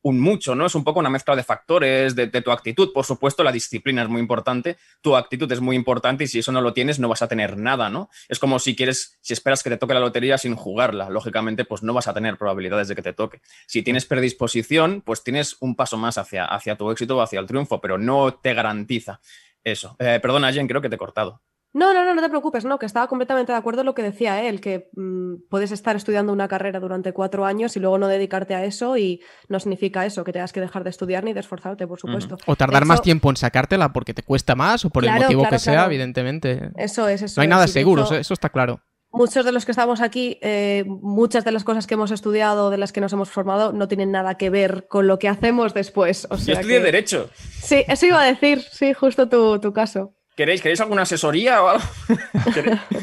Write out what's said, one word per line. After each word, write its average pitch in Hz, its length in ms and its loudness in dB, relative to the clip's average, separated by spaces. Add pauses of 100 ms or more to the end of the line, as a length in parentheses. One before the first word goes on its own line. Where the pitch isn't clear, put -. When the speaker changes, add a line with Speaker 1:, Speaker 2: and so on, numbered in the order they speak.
Speaker 1:
un 131 180 2
mucho, 151 340 2
¿no? 139 120 0
Es 180 100 0
un 156 80 -2
poco 156 160 0
una 151 100 2
mezcla 135 260 0
de 127 80 0
factores, 135 720 2
de, 120 120 0
de 123 140 -2
tu 120 100 0
actitud. 120 420 0
Por 139 120 0
supuesto, 139 380 0
la 135 100 2
disciplina 120 500 -4
es 110 60 -6
muy 117 100 -2
importante, 123 560 -2 (260)
tu 147 140 4
actitud 131 360 0
es 123 100 -2
muy 127 160 0
importante, 127 480 0
y - 20 -4
si 117 120 -4
eso 113 120 -2
no 131 100 0
lo 120 120 0
tienes, 139 260 -2
no 123 80 0
vas 113 140 -2
a 117 80 -2
tener 104 280 -2
nada, 117 320 -2
¿no? 156 200 -8 (180)
Es 135 120 -6
como 135 200 2
si 123 160 -2
quieres, 127 460 -4
si - 120 -8
esperas 135 300 -2
que 131 60 -4
te 117 80 -4
toque 131 160 -2
la 127 80 2
lotería 123 360 0
sin 120 180 -4
jugarla, 104 540 -4
lógicamente, 110 540 -4
pues 104 200 -12
no 113 100 -2
vas 123 160 -2
a 95 40 -2
tener 107 240 -4
probabilidades 98 520 -4
de 98 60 -8
que 98 60 -12
te 90 120 -8
toque. - 260 -6 (260)
Si - 160 -4
tienes 127 240 -2
predisposición, 131 1000 0
pues - 180 -6
tienes 139 380 -4
un 123 140 -4
paso 123 220 -2
más 117 200 -4
hacia, 98 280 -6
hacia 101 300 -4
tu 104 160 -4
éxito 123 260 -4
o 123 40 2
hacia 110 180 -2
el 95 80 -8
triunfo, 127 320 -4
pero 95 180 -4
no 131 360 0
te 131 200 -2
garantiza 107 680 -6 (420)
eso. 107 360 -8
Eh, 120 220 2
perdona, 131 300 2
Jen, 139 160 -2
creo 123 140 -2
que 135 80 -4
te 107 60 -8
he - 40 -8
cortado. 104 420 -6 (340)
Speaker 2:
No, 359 160 4
no, 359 140 4
no, 359 80 2
no 320 80 0
te 320 80 0
preocupes, 294 360 -2
no, 269 120 -2
que 226 80 -6
estaba 233 220 -2
completamente 254 440 -2
de 240 60 0
acuerdo 226 240 -4
en 262 60 -2
lo 262 80 -2
que 240 80 -4
decía 208 440 -2
él, 208 140 -6
que, 185 340 -8
mm, 185 540 -8
puedes 196 220 -2
estar 208 240 -2
estudiando 208 360 -2
una 202 160 -2
carrera 190 320 -4
durante 185 340 -6
cuatro 190 320 -2
años 214 300 -2
y 208 40 -6
luego 190 180 2
no 196 100 2
dedicarte 196 460 -2
a 185 100 -4
eso, 240 320 -4
y 185 260 -2 (280)
no 190 100 -2
significa 190 460 -2
eso, 202 180 -6
que 180 80 -8
tengas 180 220 -6
que 190 80 -4
dejar 185 220 -8
de 180 80 -6
estudiar 185 320 -4
ni 226 100 -4
de 202 60 -8
esforzarte, 190 480 -10
por 175 100 -12
Speaker 1:
Ujú. 151 120 -12
Speaker 2:
supuesto. 147 360 -6
Speaker 3:
O 151 100 0
tardar 135 280 4
Speaker 2:
De 147 60 2
Speaker 3:
más 165 80 8
Speaker 2:
hecho - 80 2
Speaker 3:
tiempo 160 260 4
en 131 60 0
sacártela 139 540 2
porque 120 220 -6
te - 80 -16
cuesta 135 320 0
más 180 320 2
o 151 60 -2
por 127 120 2
el 226 60 4
Speaker 2:
Claro, 226 140 4
Speaker 3:
motivo 135 180 6
Speaker 2:
claro, 170 140 4
Speaker 3:
que 120 40 4
sea, - 140 0
Speaker 2:
claro. 170 160 6
Speaker 3:
evidentemente. 131 880 -4
Speaker 2:
Eso 214 300 -2
es, 196 160 0
eso 202 160 -4
Speaker 3:
No - 20 6
hay 151 60 4
Speaker 2:
es. - 20 4
Speaker 3:
nada 185 140 8
Speaker 2:
Y 165 40 6
de 175 60 0
Speaker 3:
seguro, 151 300 6
Speaker 2:
hecho, - 100 0
Speaker 3:
eso, 160 80 0
eso 151 140 -4
está 156 140 -2
claro. 123 300 -2 (320)
Speaker 2:
muchos 240 320 2
de 247 80 0
los 247 140 0
que 247 60 -4
estamos 240 300 2
aquí, 240 420 -2
eh, 202 420 0
muchas 202 580 0
de 226 80 -2
las 220 120 -2
cosas 220 240 -2
que 226 80 -2
hemos 214 160 0
estudiado, 208 580 0
de 196 80 -2
las 196 160 -4
que 202 80 -2
nos 196 120 -2
hemos 196 180 -2
formado, 196 420 0
no 202 140 -2
tienen 196 240 -2
nada 190 260 -2
que 190 140 -2
ver 190 360 0
con 196 200 4
lo 190 100 4
que 196 100 0
hacemos 226 460 2
después, 196 560 0
o - 60 -6
Speaker 1:
Yo 185 80 -4
Speaker 2:
sea 156 160 2
Speaker 1:
estudié 220 180 4
Speaker 2:
que 185 60 4
Speaker 1:
Derecho. 185 520 2
Speaker 2:
Sí, - 520 0
eso 269 180 2
iba 349 160 6
a 285 60 6
decir, 277 340 4 (100)
sí, 277 220 2
justo 262 340 4
tu, 226 320 6
tu 208 140 -2
caso. 208 400 -2 (220)
Speaker 1:
¿Queréis, 160 280 2
queréis 170 180 2
alguna 208 220 2
asesoría 175 580 2
o 180 60 6
algo? 190 160 4 (240)
<laughs> 226 480 0
¿Queréis? 220 240 2 (240)